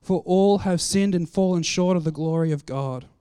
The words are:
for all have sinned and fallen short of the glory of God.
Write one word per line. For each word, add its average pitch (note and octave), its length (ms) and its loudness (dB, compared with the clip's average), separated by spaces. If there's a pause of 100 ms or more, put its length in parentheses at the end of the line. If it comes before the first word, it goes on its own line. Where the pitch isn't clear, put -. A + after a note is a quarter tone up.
for F#3+ 220 -2
all G3 360 4
have F3+ 200 0
sinned G3 340 0
and F3 140 -2
fallen F#3 340 0
short F3+ 320 0
of E3+ 100 0
the D#3 60 0
glory D#3+ 420 -2
of C#3+ 120 -4
God. C3 400 -6 (160)